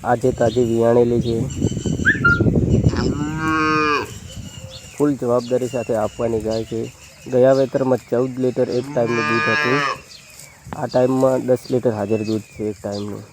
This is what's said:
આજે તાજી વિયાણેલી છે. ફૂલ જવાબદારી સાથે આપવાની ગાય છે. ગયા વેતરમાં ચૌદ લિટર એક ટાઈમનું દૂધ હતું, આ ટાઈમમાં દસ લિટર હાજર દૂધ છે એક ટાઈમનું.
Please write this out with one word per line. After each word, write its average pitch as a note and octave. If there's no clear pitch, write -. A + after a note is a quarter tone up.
આજે A#2+
તાજી A#2+
વિયાણેલી A#2
છે. A#2
ફૂલ D3
જવાબદારી B2
સાથે A#2+
આપવાની A2
ગાય A2
છે. A#2
ગયા B2+
વેતરમાં C3
ચૌદ B2+
લિટર B2+
એક B2
ટાઈમનું A#2+
દૂધ D3+
હતું, D3
આ C#3+
ટાઈમમાં C3
દસ B2+
લિટર A#2+
હાજર G#2
દૂધ G#2+
છે A2
એક G#2+
ટાઈમનું. G#2